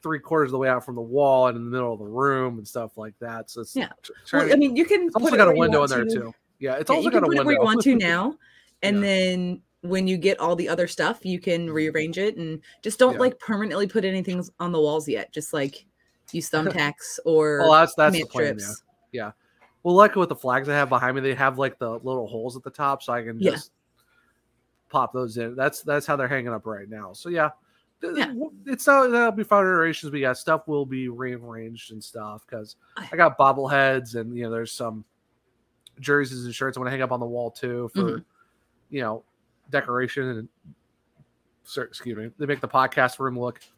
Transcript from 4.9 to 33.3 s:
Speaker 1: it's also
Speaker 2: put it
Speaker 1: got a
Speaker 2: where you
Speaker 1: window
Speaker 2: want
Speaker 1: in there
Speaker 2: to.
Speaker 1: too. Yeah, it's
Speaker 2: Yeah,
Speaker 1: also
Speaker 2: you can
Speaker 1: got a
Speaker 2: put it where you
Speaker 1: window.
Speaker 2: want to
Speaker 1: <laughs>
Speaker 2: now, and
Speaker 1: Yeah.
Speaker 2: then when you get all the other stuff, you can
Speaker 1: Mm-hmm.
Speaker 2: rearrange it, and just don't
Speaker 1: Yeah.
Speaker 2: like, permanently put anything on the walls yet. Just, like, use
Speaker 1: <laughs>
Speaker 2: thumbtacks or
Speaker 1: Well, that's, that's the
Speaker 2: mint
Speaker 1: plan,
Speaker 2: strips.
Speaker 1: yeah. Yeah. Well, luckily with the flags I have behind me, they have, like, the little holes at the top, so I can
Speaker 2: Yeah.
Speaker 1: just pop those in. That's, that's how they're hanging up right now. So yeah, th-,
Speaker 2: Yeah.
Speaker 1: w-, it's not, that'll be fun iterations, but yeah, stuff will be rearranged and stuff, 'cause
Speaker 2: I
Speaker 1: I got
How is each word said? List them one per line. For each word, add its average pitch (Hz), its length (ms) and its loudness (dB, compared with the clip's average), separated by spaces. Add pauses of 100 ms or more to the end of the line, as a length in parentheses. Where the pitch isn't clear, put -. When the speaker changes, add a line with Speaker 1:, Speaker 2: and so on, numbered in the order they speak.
Speaker 1:
it's 339 80 -4
also 240 140 2
Speaker 2:
put 254 60 4
it 220 40 4
Speaker 1:
got 208 80 10
a 175 40 6
Speaker 2:
where 156 60 6
you 160 40 2
Speaker 1:
window 156 200 4
Speaker 2:
want 139 120 2
Speaker 1:
in 123 60 0
there 113 80 0
Speaker 2:
to. 113 80 -2
Speaker 1:
too. 117 200 -6 (240)
Yeah, 135 160 -4
it's 151 160 -4
Speaker 2:
Yeah, 285 60 6
Speaker 1:
also 311 80 0
Speaker 2:
you - 80 2
can - 80 4
Speaker 1:
got - 60 2
a - 40 4
Speaker 2:
put 285 80 2
it 277 60 2
where 285 100 4
you 269 60 2
Speaker 1:
window. 247 40 6 (120)
Speaker 2:
want 240 60 2
to 269 140 6
Speaker 1:
<laughs> 190 120 2
Speaker 2:
now, 190 300 0 (440)
and 202 140 0
Speaker 1:
Yeah. 202 60 2
Speaker 2:
then 185 600 0 (200)
when 190 240 0
you 185 100 0
get 170 220 2
all 165 160 0
the 170 140 -4
other 170 180 0
stuff, 170 380 -2
you 180 160 -4
can 170 260 -2
Speaker 1:
Mm-hmm. 160 80 -6
Speaker 2:
rearrange 156 440 -2
it, 208 180 -2
and 160 240 -8 (220)
just - 160 -6
don't 254 160 6
Speaker 1:
Yeah. - 60 -4
Speaker 2:
like, 254 180 0
permanently 202 480 -2
put 190 180 -2
anything 185 400 -4 (160)
on 175 120 -4
the 160 80 0
walls 151 280 0
yet. 107 240 -4
Just, - 200 -10
like, 139 340 -6 (460)
use - 220 -6
Speaker 1:
<laughs> 160 360 0
Speaker 2:
thumbtacks - 340 -14
or 151 360 4
Speaker 1:
Well, 156 120 4
that's, 160 220 6
that's 151 180 6
the 165 80 0
Speaker 2:
mint - 100 -6
Speaker 1:
plan, 131 280 -2
Speaker 2:
strips. 104 240 -12 (300)
Speaker 1:
yeah. 110 140 -6
Yeah. 107 60 -12 (500)
Well, 175 120 2
luckily 202 260 8
with 170 80 2
the 143 80 -6
flags 135 320 0
I 143 60 0
have 143 140 2
behind 127 260 2
me, 135 80 -2
they 131 120 0
have, 135 240 0
like, 135 200 -2
the 117 220 -4
little 127 260 -6
holes 117 300 -10
at 127 80 -16
the 131 60 -12
top, 139 320 -2
so 123 100 -6
I 120 100 -2
can 113 160 -10
Speaker 2:
Yeah. 190 140 2
Speaker 1:
just - 180 -8 (1160)
pop 131 240 0
those 120 260 -4
in. 117 180 -6
That's, 135 260 -2
that's 147 240 -2
how 147 100 0
they're 135 120 -2
hanging 131 240 -4
up 110 140 -8
right 101 220 -10
now. 104 240 -14
So 170 160 -14
yeah, 160 220 0 (500)
th-, 339 160 -6
Speaker 2:
Yeah. 294 100 0
Speaker 1:
w-, 277 260 -8 (140)
it's 262 220 -4
not, 269 240 6
that'll 233 200 4
be 208 120 -4
fun 202 200 4
iterations, 165 460 0
but 143 100 -6
yeah, 131 120 2
stuff 156 340 0
will 143 200 -2
be 131 220 -6
rearranged 117 840 -10
and 107 100 -14
stuff, 107 440 -14
'cause 110 280 -12 (220)
Speaker 2:
I - 160 -14
Speaker 1:
I - 40 -6
got 165 220 6